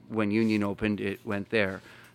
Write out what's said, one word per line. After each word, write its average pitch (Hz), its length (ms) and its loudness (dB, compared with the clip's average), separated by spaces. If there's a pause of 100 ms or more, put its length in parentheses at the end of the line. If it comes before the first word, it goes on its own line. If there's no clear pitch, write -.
(100)
when 110 200 0
Union 107 320 4
opened, 101 380 -2
it 98 240 -4
went 101 240 -4
there. 98 320 0 (340)